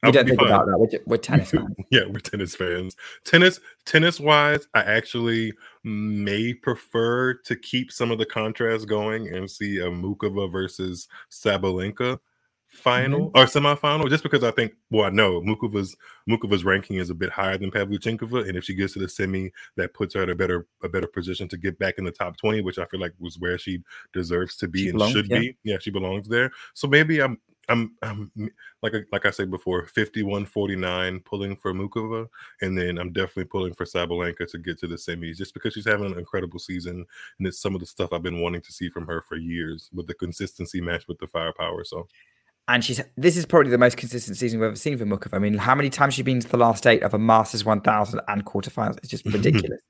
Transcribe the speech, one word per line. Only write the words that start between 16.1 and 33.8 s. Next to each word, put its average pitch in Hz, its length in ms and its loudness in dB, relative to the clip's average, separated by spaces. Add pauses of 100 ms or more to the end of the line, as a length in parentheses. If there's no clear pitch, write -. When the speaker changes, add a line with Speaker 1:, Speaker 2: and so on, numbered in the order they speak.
Speaker 1:
Mukova's 101 340 2
ranking 95 340 2
is 90 120 -4
a 87 60 -6
bit 90 160 -4
higher 95 260 -2
than 95 140 -6
Pavlyuchenkova, 110 760 -4
and 92 80 -6
if 90 80 -6
she 98 120 -6
gets 95 180 -2
to 98 60 -10
the 95 100 -4
semi, 95 420 -4 (240)
that 87 200 -6
puts 101 180 -4
her 98 80 -2
at 92 80 -2
a 90 60 -2
better, 87 320 -2 (160)
a - 40 -6
better 85 200 -2
position 92 400 -6
to 90 100 -10
get 87 220 -6
back 95 180 -2
in 95 60 -6
the 90 80 -4
top 87 260 -8
twenty, 107 240 0
which 92 160 -4
I 90 80 -6
feel 92 140 -8
like 87 180 -6
was 87 220 -14
where 87 180 -2
she 90 240 -6 (320)
deserves 90 440 -2
to 101 100 -4
be 92 160 -2
Speaker 2:
She 92 60 0
Speaker 1:
and 90 100 0
Speaker 2:
belongs, 107 140 2
Speaker 1:
should 107 180 0
Speaker 2:
yeah. 117 80 2
Speaker 1:
be. 123 240 -4
Yeah, 107 180 -2
she - 80 -8
belongs 98 400 -6
there. 123 220 0 (240)
So - 120 -6
maybe 151 360 4
I'm, 127 160 -2 (300)
I'm, 117 340 0
I'm 104 360 -10
m-, 104 120 -8 (320)
like 110 100 -2
I, 110 60 -2 (120)
like 101 140 -2
I 101 60 4
said 95 180 -4
before, 90 380 -4
fifty-one 101 580 -2
forty-nine 92 760 -2
pulling 98 340 -6
for 95 180 -6
Mukova, 110 540 -6 (340)
and 95 160 -2
then 90 220 -2
I'm 90 120 -6
definitely 92 340 -4
pulling 92 280 -4
for 87 120 -6